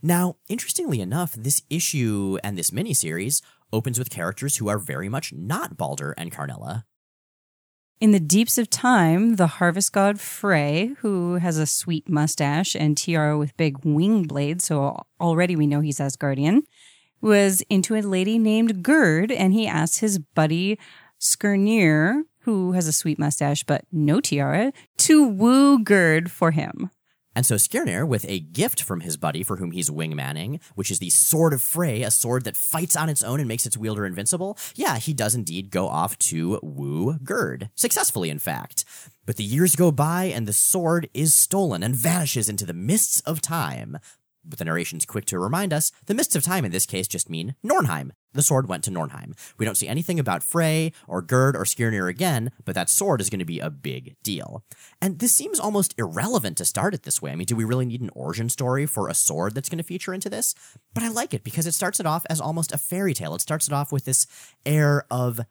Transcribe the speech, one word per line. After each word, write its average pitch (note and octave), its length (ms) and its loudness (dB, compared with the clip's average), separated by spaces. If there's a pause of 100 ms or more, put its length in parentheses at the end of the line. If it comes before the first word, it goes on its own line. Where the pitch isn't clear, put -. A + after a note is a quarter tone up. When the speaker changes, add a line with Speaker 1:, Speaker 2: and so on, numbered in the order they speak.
Speaker 1:
Now, F3 360 2 (100)
interestingly A#3+ 540 -2
enough, A2+ 320 -4
this A#2 360 -2
issue G#2+ 760 0
and G2+ 140 -6
this E2 120 -2
miniseries A2 720 -2 (320)
opens A2+ 260 0
with B2+ 100 -4
characters G2 480 -4
who G#2 120 -2
are G#2 80 0
very E2+ 320 -6
much C3+ 240 -6
not B2 420 -6
Balder C#2+ 400 -6
and E2+ 160 -10
Karnilla. C#2+ 520 -8 (1160)
Speaker 2:
In A3 120 6
the G3+ 80 8
deeps F3+ 380 2
of A#3 120 0
time, G#3 680 4
the F3+ 100 4
harvest F3 440 0
god G3+ 280 2
Frey, E3+ 800 0
who F3+ 360 0
has E3+ 220 0
a D#3 80 2
sweet - 420 -2
mustache D3+ 680 0
and D3+ 200 2
tiara D3+ 420 2
with D3 200 -2
big C#3 260 0
wing F3+ 400 4
blades, D3 420 -2
so C#3 400 0 (140)
already F3 360 2
we D3+ 100 4
know D3 160 2
he's D3 180 0
Asgardian, C#3+ 600 2 (600)
was G3+ 480 4
into G3+ 260 2
a G#3+ 60 0
lady G3 360 0
named A3 460 2
Gerd, A3 480 4
and F#3+ 200 4
he A3 140 4
asked D#3+ 340 0
his G3+ 200 0
buddy E3 580 0 (420)
Skirnir, G3+ 1040 4 (180)
who F#3 320 0
has F3+ 140 2
a D#3 60 0
sweet D3+ 240 0
mustache D3 460 0
but - 280 0
no D#3 300 4
tiara, D3 500 0 (260)
to D4+ 280 4
woo B3 580 6
Gerd F3 460 4
for E3 220 2
him. - 400 -4 (440)
Speaker 1:
And A#2+ 80 0
so A#2+ 120 2
Skirnir, C#3 520 0
with A#2 220 0
a F#2+ 100 -2
gift F2 440 -2
from F2 180 -6
his D#2 160 -6
buddy D#2 240 -4
for F#2+ 160 -4
whom F2+ 140 -6
he's E2+ 180 -4
wingmanning, D#2 720 -6 (140)
which - 160 -4
is G2 80 -2
the - 100 -6
Sword D#3+ 420 4
of C3 120 -2
Frey, C#3+ 400 0
a G#2+ 80 0
sword B2 320 0
that A2 120 -6
fights - 400 0
on D#3 140 0
its C#3+ 140 -2
own B2+ 160 -2
and C#3+ 80 -2
makes A2+ 180 -2
its A2 100 -4
wielder G#2+ 300 -2
invincible, C#3 500 -4 (200)
yeah, C4 220 -2
he D3+ 160 -4
does A2+ 200 0
indeed F#2+ 380 -6
go F2+ 160 0
off D#2 320 -2
to E2+ 420 0
woo D2+ 600 -4
Gerd. A2 520 -4
Successfully, D#3 540 0
in D2+ 100 -6
fact. - 460 -6 (400)
But G#2+ 120 -4
the A2 60 -6
years D3+ 320 2
go E3 160 6
by D#3+ 340 0
and A2+ 220 -4
the G#2 60 -4
sword E3+ 600 2
is D3+ 200 2
stolen E3 480 2
and A#2 140 0
vanishes C3 520 0
into G#2 200 -4
the E2+ 60 -6
mists A#2 480 0
of D#3 200 -4
time. C#2+ 560 -6 (500)
But - 120 -14
the E2+ 60 -4
narration's E2 420 -2
quick - 180 -6
to F#2 140 -4
remind D#3+ 340 0
us, D3+ 180 0 (140)
the - 80 -2
mists B3+ 220 0
of C#3+ 80 0
time F3+ 220 0
in F#2 60 -4
this F2+ 140 0
case F#2 220 -4
just - 240 -6
mean E2+ 240 -6 (100)
Nornheim. F#2 460 0 (220)
The D3 100 0
sword C3 240 2
went F2+ 160 -4
to - 80 -4
Nornheim. D2+ 420 -6 (240)
We A2 80 -2
don't G#2+ 120 -2
see - 100 -2
anything E3 320 -2
about G#2+ 240 0
Frey D#3+ 480 0 (160)
or F#2 140 -4
Gerd B2+ 340 4
or F2+ 80 -2
Skirnir G#2 460 0
again, B2 420 -2 (140)
but F#2 100 -4
that F2+ 140 -2
sword E3+ 320 2
is F#2+ 80 0
gonna F#2 160 -4
be D#2+ 140 -6
a - 100 -4
big C2+ 540 -10
deal. - 400 -8 (380)
And F#3 180 -2
this A#3+ 120 2
seems E4+ 280 0
almost G#3 380 0
irrelevant A2 600 0
to F2+ 80 -4
start F3+ 280 0
it - 100 -8
this - 180 -4
way. C#2+ 100 -6
I C#2 40 -8
mean, F2+ 100 -4
do A2+ 100 -2
we A2+ 80 0
really B2+ 220 0
need B2 160 -6
an A2+ 120 -6
origin E2+ 360 -6
story C3 360 -2
for G#2+ 220 -4
a E2+ 60 -6
sword F#2 420 0
that's C3 140 -6
gonna E3 140 -6
feature F#3 300 -8
into G3 160 -8
this? G#3+ 240 -4 (400)
But A3+ 100 -4
I A#3 40 -2
like A3+ 260 -4
it A#2+ 100 -6
because D3+ 220 -4
it E3+ 80 -4
starts - 260 -2
it F#3 60 -4
off D#3+ 240 -2
as D#3+ 120 -2
almost D#3+ 300 -4
a - 60 -6
fairy F3+ 360 -2
tale. D#2+ 220 -6
It F2+ 60 -6
starts - 260 -4
it D3 60 -2
off C#3+ 180 -2
with C#3 140 -2
this - 220 0 (380)
air D3 440 4
of B2 300 -2 (120)